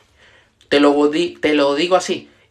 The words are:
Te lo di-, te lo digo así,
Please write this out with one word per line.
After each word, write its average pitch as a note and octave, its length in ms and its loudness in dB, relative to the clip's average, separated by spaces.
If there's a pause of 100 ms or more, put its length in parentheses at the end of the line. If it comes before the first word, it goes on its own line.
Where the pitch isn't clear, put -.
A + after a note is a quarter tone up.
(720)
Te C#3+ 100 2
lo C#3+ 280 4
di-, E3+ 280 -4
te D3+ 180 -2
lo C#3+ 200 0
digo F3 220 0
así, E3+ 340 -4 (200)